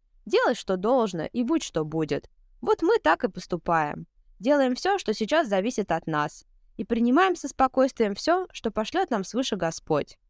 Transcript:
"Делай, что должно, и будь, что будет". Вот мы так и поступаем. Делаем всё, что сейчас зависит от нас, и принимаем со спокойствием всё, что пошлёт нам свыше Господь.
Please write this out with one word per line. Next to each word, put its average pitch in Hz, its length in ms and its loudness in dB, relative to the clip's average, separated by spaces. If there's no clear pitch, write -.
"Делай, 330 300 2
что - 220 -2
должно, 196 480 0
и - 180 -2
будь, 302 220 0
что 156 200 -4
будет". 151 460 -4
Вот - 220 0
мы 415 160 4
так 320 260 2
и 220 40 2
поступаем. 165 800 -4
Делаем 262 320 2
всё, 381 240 0
что 220 160 -4
сейчас 285 320 0
зависит 202 460 -2
от 165 160 -4
нас, 151 360 -4
и 214 80 -6
принимаем 254 520 4
со - 100 -8
спокойствием 254 680 2
всё, 359 340 0
что - 220 -6
пошлёт 311 360 -2
нам 202 140 -2
свыше 226 320 -4
Господь. 165 640 -4